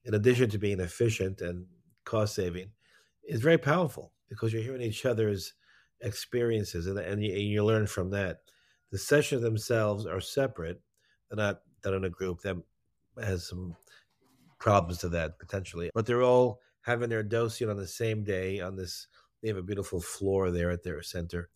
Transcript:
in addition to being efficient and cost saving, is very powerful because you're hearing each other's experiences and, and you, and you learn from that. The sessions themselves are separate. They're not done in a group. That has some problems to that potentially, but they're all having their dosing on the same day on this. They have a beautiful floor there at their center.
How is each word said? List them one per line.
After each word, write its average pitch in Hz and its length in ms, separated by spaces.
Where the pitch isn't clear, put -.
in 110 80
addition 120 380
to 104 80
being 101 200
efficient 95 640
and 90 240
cost 110 300
saving, 92 340
is 123 180
very 165 160
powerful 156 560
because 110 240
you're 113 80
hearing 127 220
each 110 240
other's 107 460
experiences 110 840
and, 98 140
and 101 240
you, 104 100
and 101 80
you 104 240
learn 107 220
from 92 240
that. 98 300
The 101 80
sessions 143 420
themselves 110 640
are 92 160
separate. 90 580
They're 107 160
not 101 180
done 98 140
in 95 80
a 92 80
group. 90 300
That 92 160
has 95 280
some 90 280
problems 87 400
to 90 100
that 82 300
potentially, 87 560
but 110 100
they're 123 160
all 127 380
having 120 280
their 110 140
dosing 113 460
on 101 80
the 98 100
same 110 360
day 95 360
on 92 160
this. 92 320
They 113 80
have 101 80
a 90 60
beautiful 95 360
floor 95 520
there 87 180
at 87 140
their 78 180
center. 87 540